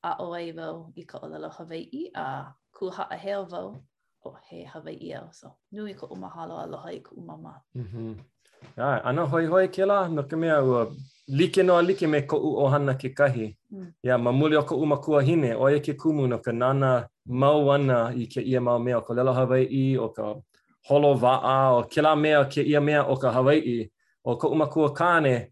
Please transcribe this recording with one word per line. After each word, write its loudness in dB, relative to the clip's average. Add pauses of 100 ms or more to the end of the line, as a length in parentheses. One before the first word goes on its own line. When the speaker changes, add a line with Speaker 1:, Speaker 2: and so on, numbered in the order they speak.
Speaker 1:
a -6
ʻo -10
ai -10
wau -14
i -20
ka -18
ʻōlelo -14
Hawaiʻi -14
a -10 (180)
kū -10
haʻaheo -10
wau -12 (480)
o -16 (160)
he -20
Hawaiʻi -16
au. -20
So, -20 (200)
nui -12
koʻu -18
mahalo, -14
aloha -14
i -14
koʻu -20
māmā. -18 (240)
Speaker 2:
Mm-hmm. -12 (640)
Ia, -2 (160)
ana 0
hoihoi 2
kēlā, 0
no -4
ka -8
mea 2
ua 2 (420)
like 2
noa 6
like 2
me 2
koʻu -2 (120)
ʻohana 2
kekahi. -2 (160)
Speaker 1:
Mm. -16 (120)
Speaker 2:
Ia, 2
ma 0
muli 2
o 4
koʻu -2
makuahine, 2
ʻo 2
ia 2
ke -6
kumu 0
no -2
ka -6
nānā 2 (200)
mau 2
ana 2
i -6
ke -8
ia 0
mau 0
mea, 0
o 0
ka -8
lelo 2
Hawaiʻi, 2
o -2
ka -8 (540)
holo 6
waʻa, 2 (220)
o 0
kēlā 4
mea, 4
ke -2
ia 2
mea 2
o 0
ka 0
Hawaiʻi. 2 (340)
O -2
koʻu 0
makua 2
kāne 2